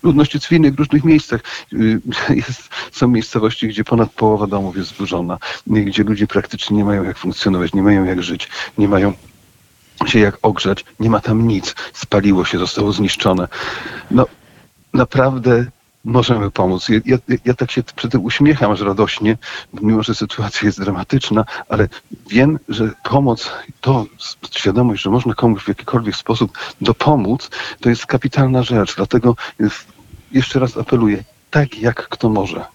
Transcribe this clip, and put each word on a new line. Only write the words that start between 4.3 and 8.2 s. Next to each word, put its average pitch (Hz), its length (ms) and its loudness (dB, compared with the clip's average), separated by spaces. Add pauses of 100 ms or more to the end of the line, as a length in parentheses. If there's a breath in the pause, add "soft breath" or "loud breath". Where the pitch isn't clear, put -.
domów 98 300 -4
jest 90 120 -6
zburzona, 87 480 -6 (380 loud breath)
y, 107 60 4
gdzie 98 220 0
ludzie 104 240 0
praktycznie - 500 -2
nie 104 80 2
mają 101 180 0
jak 90 140 -6
funkcjonować, 90 560 -2
nie 95 100 2
mają 98 200 4
jak 92 200 -2